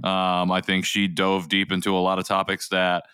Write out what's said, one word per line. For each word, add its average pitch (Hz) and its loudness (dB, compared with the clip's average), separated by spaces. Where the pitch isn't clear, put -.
Um, 92 0
I 92 2
think 92 0
she 101 0
dove 95 0
deep 98 0
into 95 0
a 92 2
lot 92 2
of 90 -6
topics 95 -2
that 90 0